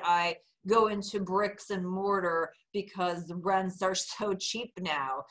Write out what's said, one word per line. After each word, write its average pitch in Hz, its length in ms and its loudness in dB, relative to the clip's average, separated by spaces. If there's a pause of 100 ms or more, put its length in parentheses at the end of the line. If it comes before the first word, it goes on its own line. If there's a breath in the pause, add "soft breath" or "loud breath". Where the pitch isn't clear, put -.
I 175 320 4 (320 soft breath)
go 220 180 6
into 208 340 -2
bricks 196 500 0
and 190 140 -2
mortar 180 680 0 (200 loud breath)
because 180 540 -2
the 175 100 -8
rents 190 460 0
are 190 120 2
<laughs> - 140 -2
so 208 260 -2
cheap 226 460 -6
now?" 139 500 -4